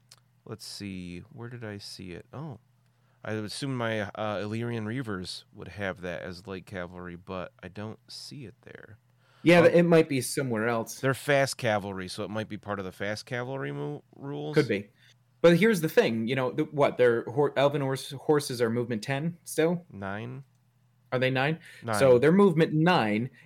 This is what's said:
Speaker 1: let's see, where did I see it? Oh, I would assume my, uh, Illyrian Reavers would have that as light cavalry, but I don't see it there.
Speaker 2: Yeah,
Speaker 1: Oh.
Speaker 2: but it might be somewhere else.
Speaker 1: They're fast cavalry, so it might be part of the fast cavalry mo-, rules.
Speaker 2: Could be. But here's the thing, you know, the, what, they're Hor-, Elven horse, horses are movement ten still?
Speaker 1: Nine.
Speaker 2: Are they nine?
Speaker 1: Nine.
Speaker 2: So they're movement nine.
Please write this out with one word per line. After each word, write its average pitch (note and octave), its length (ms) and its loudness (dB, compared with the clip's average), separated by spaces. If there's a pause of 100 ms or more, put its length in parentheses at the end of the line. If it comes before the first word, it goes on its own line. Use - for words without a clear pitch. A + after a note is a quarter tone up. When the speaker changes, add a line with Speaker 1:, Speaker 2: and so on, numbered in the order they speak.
(440)
Speaker 1:
let's - 220 -14
see, F2+ 540 -10 (120)
where A#2 160 -14
did A#2+ 160 -14
I G#2 140 -10
see F#2 340 -14
it? E2+ 200 -16
Oh, C#3 260 -12 (680)
I G#2+ 100 -6
would G#2+ 100 -6
assume C3+ 320 -6
my, A2+ 260 -2 (120)
uh, G#2 280 -4
Illyrian A2+ 420 -6
Reavers G#2+ 600 -8 (100)
would G2+ 140 -16
have F#2 340 -8
that F2 200 -8
as F2+ 240 -14
light F#2+ 200 -12
cavalry, F2+ 500 -12
but F2+ 360 -10 (100)
I F#2+ 60 -14
don't G#2 300 -12 (100)
see - 360 -16
it F#2+ 180 -18
there. - 360 -20 (440)
Speaker 2:
Yeah, E3+ 180 8
Speaker 1:
Oh. - 20 8
Speaker 2:
but E3 120 8
it F3 100 8
might E3 240 6
be C3+ 120 -2
somewhere A#2+ 480 -2
else. A2+ 320 -4
Speaker 1:
They're C3 140 0
fast C#3 420 2
cavalry, G2 520 -2
so G#2 160 -8
it F2+ 60 -8
might G#2+ 180 -6
be G#2 80 -10
part G2+ 220 -6
of G2 60 -6
the F#2 80 -10
fast G#2 340 -6
cavalry C3+ 460 -8
mo-, D3 300 -10 (140)
rules. D3 380 -8
Speaker 2:
Could D3 140 2
be. G#2 200 -4 (540)
But E3+ 160 8
here's G3+ 240 2
the D#3+ 60 0
thing, A#2 380 2
you B2 80 -2
know, C3 180 0
the, D3+ 120 -2
what, C#3 320 0
they're A#2+ 280 4
Hor-, C#3 340 0
Elven C#3+ 240 2
horse, C3+ 300 -4
horses C#3 500 0
are A2+ 80 4
movement A#2 320 -4
ten D3+ 420 -4
still? E3+ 480 0
Speaker 1:
Nine. G#2+ 520 -10 (680)
Speaker 2:
Are C3 60 0
they B2+ 120 2
nine? C#3 300 0 (220)
Speaker 1:
Nine. A2+ 160 0
Speaker 2:
So B2+ 200 8
they're C#3+ 140 6
movement F3+ 400 6
nine. C3 580 2 (160)